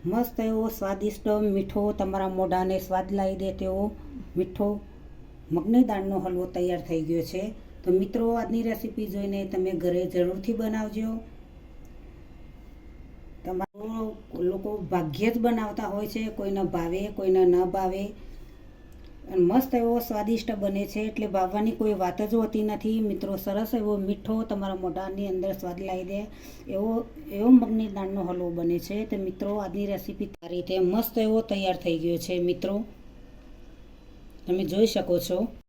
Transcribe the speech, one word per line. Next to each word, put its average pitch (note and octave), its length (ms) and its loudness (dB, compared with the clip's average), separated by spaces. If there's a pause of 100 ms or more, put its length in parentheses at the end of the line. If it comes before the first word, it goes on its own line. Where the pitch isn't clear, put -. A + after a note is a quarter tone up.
મસ્ત A#3 360 0
એવો A3 280 2
સ્વાદિષ્ટ, G3+ 600 -2
મીઠો, G#3 540 2 (100)
તમારા F#3+ 360 0
મોઢાને F#3 500 2
સ્વાદ F#3 340 -2
લાવી G3 240 2
દે F#3+ 160 -2
તેવો F#3+ 320 0 (520)
મીઠો F#3 320 0 (840)
મગની G#3+ 320 6
દાળનો G3 340 0
હલવો F3+ 280 0
તૈયાર F3+ 340 0
થઈ E3 220 0
ગયો E3 200 2
છે. F3+ 200 -4 (420)
તો F3+ 60 2
મિત્રો, F#3+ 440 4
આજની A3+ 280 0
રેસીપી A3 440 -2
જોઈને G3 380 -4
તમે F#3 260 0
ઘરે F3+ 360 2
જરૂરથી F3+ 460 2
બનાવજો. A3 580 -2 (2250)
તમારો G#3+ 720 -4 (240)
લોકો F#3+ 380 0
ભાગ્યે E3+ 520 0
જ A#3+ 80 -2
બનાવતા A3 480 0
હોય G3+ 200 -2
છે, A3 220 -4
કોઈને G3 360 -2
ભાવે, E3+ 380 0 (140)
કોઈને F#3 280 4
ન F3+ 200 8
ભાવે. F#3+ 400 0 (1200)
અને F#3 140 2
મસ્ત A#3 340 6
એવો A#3 260 4
સ્વાદિષ્ટ A3 520 0
બને G3 340 0
છે, G#3+ 140 -4
એટલે A3 260 -2
ભાવવાની G3 440 2
કોઈ G#3+ 240 2
વાત F3+ 280 0
જ G#3 120 0
હોતી A3 280 2
નથી. G#3+ 380 0
મિત્રો, G3+ 360 0
સરસ G#3 380 -2
એવો G#3 220 2
મીઠો, G3+ 460 -2
તમારા G3 320 -2
મોઢાની F#3+ 540 -4
અંદર F#3 260 0
સ્વાદ F3+ 260 -6
લાવી F#3 240 -4
દે G3 160 -4 (480)
એવો, A3 360 0 (280)
એવો G#3 180 4
મગની A3 380 8
દાળનો G3 340 -4
હલવો F3 280 -2
બને E3+ 280 0
છે. G3 260 -4
તો G#3+ 120 -2
મિત્રો, G3 420 -4
આજની G3+ 280 -4
રેસીપી G3 440 -4 (120)
આ E3+ 40 -14
રીતે F3 320 -4
મસ્ત G3+ 400 2
એવો A3 220 4
તૈયાર G3 360 0
થઈ E3+ 220 0
ગયો E3+ 180 2
છે. F3 220 -2
મિત્રો, F3+ 360 0 (1700)
તમે F3+ 180 2
જોઈ F#3+ 220 6
શકો F3+ 320 2
છો. F3+ 200 0 (300)